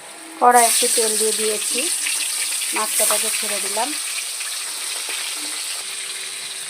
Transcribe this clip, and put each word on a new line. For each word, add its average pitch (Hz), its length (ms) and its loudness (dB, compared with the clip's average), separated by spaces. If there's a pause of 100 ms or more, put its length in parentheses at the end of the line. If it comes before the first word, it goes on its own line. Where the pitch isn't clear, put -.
(420)
কড়াই 247 300 10
একটু - 240 4
তেল 220 160 4 (100)
দিয়ে 220 180 2
দিয়েছি, 214 400 0 (960)
মাছটাকে 214 600 2
ছেড়ে 208 280 -2
দিলাম। 220 240 -2 (2750)